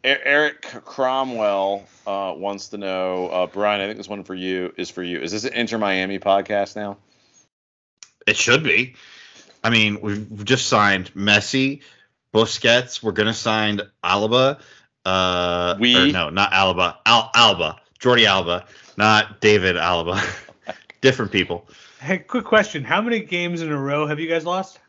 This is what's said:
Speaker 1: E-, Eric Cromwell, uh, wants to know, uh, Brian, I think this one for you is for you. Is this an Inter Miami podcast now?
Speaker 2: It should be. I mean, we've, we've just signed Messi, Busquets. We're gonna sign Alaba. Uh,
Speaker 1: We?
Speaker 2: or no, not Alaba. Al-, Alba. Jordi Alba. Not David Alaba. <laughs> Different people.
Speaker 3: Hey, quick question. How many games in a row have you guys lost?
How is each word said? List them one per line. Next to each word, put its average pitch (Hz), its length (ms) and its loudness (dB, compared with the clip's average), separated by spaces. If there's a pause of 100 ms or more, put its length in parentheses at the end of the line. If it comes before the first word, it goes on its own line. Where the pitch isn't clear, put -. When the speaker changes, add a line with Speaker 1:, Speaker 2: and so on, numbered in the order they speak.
Speaker 1:
E-, 135 180 2
Eric 147 400 0
Cromwell, 110 1200 -2 (200)
uh, 98 300 -4
wants 98 320 -8
to 104 100 -14
know, 92 500 -4
uh, 90 180 0
Brian, 104 340 -2
I 98 60 -4
think 107 100 -8
this 104 120 -14
one 101 160 -10
for 95 100 -12
you 92 420 -6
is 90 140 -8
for 92 120 -10
you. 87 180 -6
Is 85 120 -6
this 107 120 -6
an 131 100 -6
Inter 113 240 -4
Miami 95 400 -2
podcast 98 580 0
now? 101 220 -8 (1300)
Speaker 2:
It 107 100 2
should 131 260 2
be. 123 340 -2 (680)
I 113 60 2
mean, 107 300 2
we've, 104 300 -6
we've 104 160 -12
just 131 220 0
signed 101 460 2
Messi, 107 680 0 (500)
Busquets. 117 720 2
We're 110 100 -2
gonna 107 220 0
sign 107 480 -2 (200)
Alaba. 117 580 2 (440)
Uh, 90 760 0
Speaker 1:
We? 123 180 4
Speaker 2:
or 135 160 4
no, 82 180 -2
not 98 220 0
Alaba. 92 520 2
Al-, 113 300 4
Alba. 92 460 4 (200)
Jordi 120 240 6
Alba. 90 400 2 (320)
Not 107 440 2
David 95 360 4
Alaba. 87 460 0 (460)
<laughs> - 320 -18
Different 127 300 2
people. 90 380 -2 (320)
Speaker 3:
Hey, 170 180 -4
quick - 260 -6
question. 208 400 0
How 175 160 0
many 226 200 -2
games 175 420 -6
in 156 80 -6
a 147 80 -2
row 143 280 -2
have 151 140 -4
you 165 80 -6
guys 165 160 -2
lost? 185 340 -6 (100)